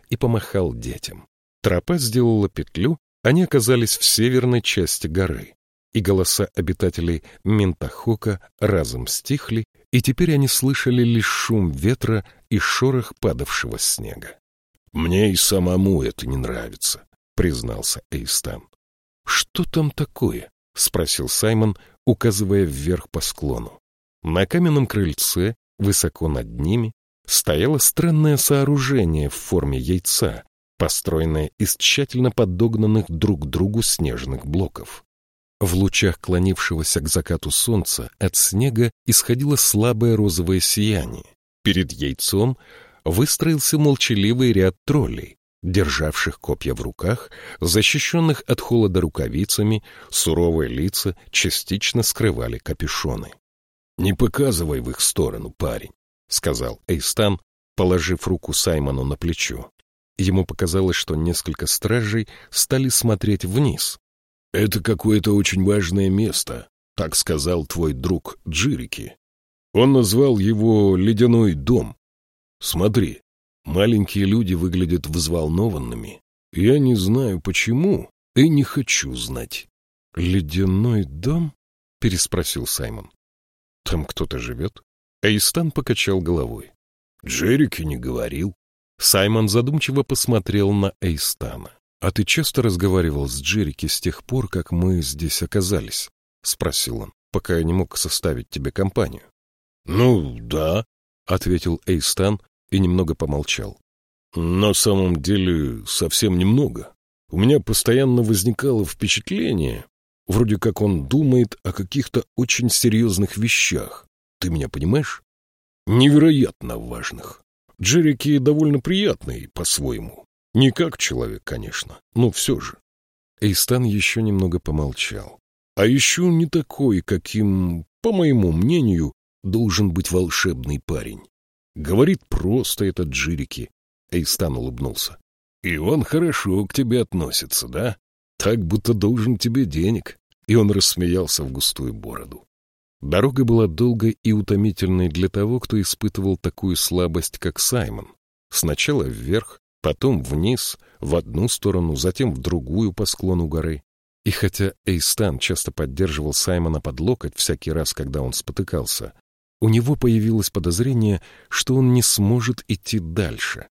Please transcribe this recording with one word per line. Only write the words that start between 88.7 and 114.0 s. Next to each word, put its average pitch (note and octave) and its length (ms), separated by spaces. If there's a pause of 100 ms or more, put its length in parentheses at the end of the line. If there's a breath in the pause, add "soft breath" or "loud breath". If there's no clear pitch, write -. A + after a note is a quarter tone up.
Саймон G#2+ 480
задумчиво C3+ 560
посмотрел G2+ 720
на G2 280
Эйстана. - 680 (300)
«А - 100
ты G#2 140
часто - 360
разговаривал F2 680
с C2 120
Джерики D#2 460
с - 140
тех - 240
пор, B2 240
как - 220
мы F2 300
здесь C#2+ 400
оказались?» F2+ 680 (340)
спросил - 580
он, F#2 120 (180)
«пока F2+ 260
я E2 60
не E2 100
мог F2+ 240
составить D2+ 520
тебе C3+ 220
компанию». - 520 (600)
«Ну, F2 560
да», D#2 440 (400)
ответил F2+ 600
Эйстан F#2+ 560 (300)
и G2 80
немного F2+ 340
помолчал. D2+ 640 (560)
«На F2+ 400
самом F#2 480
деле, D#2+ 640
совсем F#2 520
немного. G2 560 (360)
У D#2+ 80
меня B2 220
постоянно B2 640
возникало A2 600
впечатление, G#2 1000 (400)
вроде G#2+ 320
как G#2+ 240
он F2+ 260
думает B2+ 560
о F#2 100
каких-то A#2+ 500 (120)
очень A#2+ 340
серьезных G#2+ 680
вещах. - 680 (320)